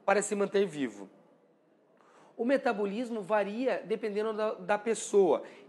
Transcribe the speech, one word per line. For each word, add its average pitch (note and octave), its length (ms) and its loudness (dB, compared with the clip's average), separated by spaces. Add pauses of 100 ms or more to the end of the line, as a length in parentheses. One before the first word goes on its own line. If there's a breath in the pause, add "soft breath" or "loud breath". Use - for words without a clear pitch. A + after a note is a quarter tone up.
para G3 160 4
se G#3 120 -4
manter G3+ 320 2
vivo. A#2+ 440 -6 (1200 soft breath)
O - 80 -6
metabolismo A#3 800 0
varia G#3 640 0
dependendo G#3+ 480 -4
da, G#3+ 220 -2
da F#3+ 240 -2
pessoa G3+ 640 2 (260 loud breath)